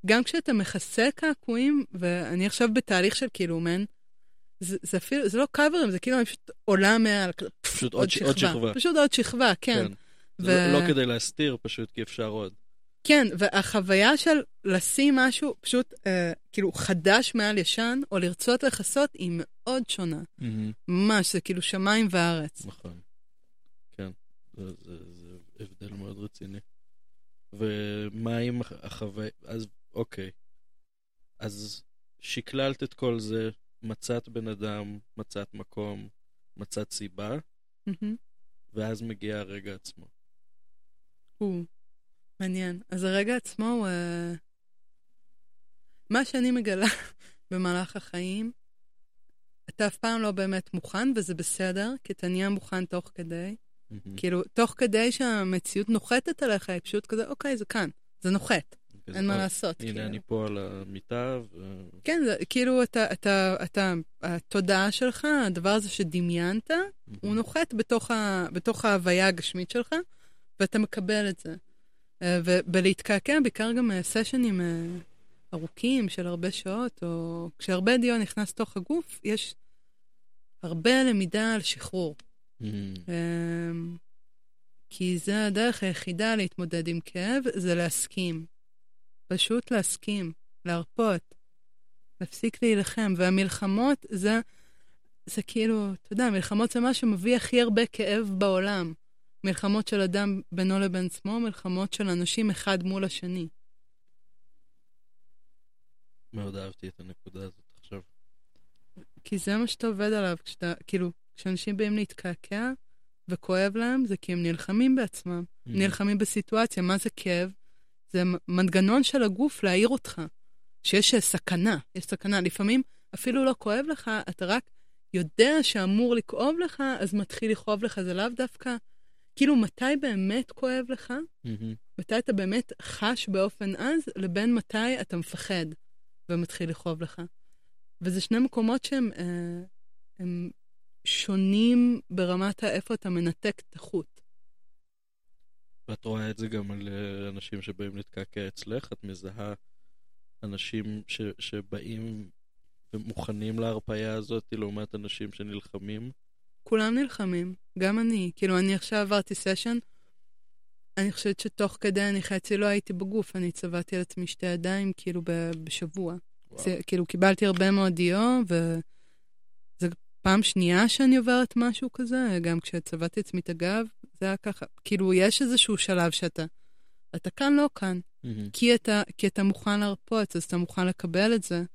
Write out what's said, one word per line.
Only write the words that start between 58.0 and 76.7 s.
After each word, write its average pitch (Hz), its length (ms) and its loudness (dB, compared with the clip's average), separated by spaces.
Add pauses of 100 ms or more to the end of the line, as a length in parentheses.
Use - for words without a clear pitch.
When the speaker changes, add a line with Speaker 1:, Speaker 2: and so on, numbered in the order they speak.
Speaker 1:
זה 180 100 -2
נוחת." 190 460 0 (320)
Speaker 2:
כזה, 190 100 -8
Speaker 1:
אין 196 100 0
מה 202 60 2
Speaker 2:
"אה, 196 40 0
Speaker 1:
לעשות, 190 440 -2
Speaker 2:
הנה, 113 100 -6
Speaker 1:
כאילו. 107 140 -6
Speaker 2:
אני 107 200 -6
פה 110 220 -2
על 104 100 -4
המיטה", 98 840 -6 (140)
ו- 92 360 -14 (140)
Speaker 1:
כן, 320 220 2
זה, 220 120 2 (120)
כאילו, 254 340 4
אתה, 226 300 0
אתה, 190 500 2
אתה, 185 300 0 (280)
התודעה 190 720 2
שלך, 254 360 -2 (200)
הדבר 175 220 0
הזה 208 200 2
שדמיינת, 175 800 0
Speaker 2:
מהמם. 359 500 -4
Speaker 1:
הוא 208 140 -2
נוחת 277 380 0
בתוך 226 380 0
ה-, 196 420 0
בתוך 220 320 -2
ההוויה 185 420 4
הגשמית 180 440 -2
שלך, 240 240 -2 (640)
ואתה 196 200 2
מקבל 208 500 0
את 175 100 -8
זה. 165 160 -10 (640)
אה, 180 240 2
ובלהתקעקע, 185 960 4
בעיקר 226 380 2
גם, 240 140 2
אה, 185 120 0
סשנים, 220 580 0
אה, 170 240 -2 (680)
ארוכים 208 560 0
של 175 180 -6
הרבה 175 240 -4
שעות, 226 520 -6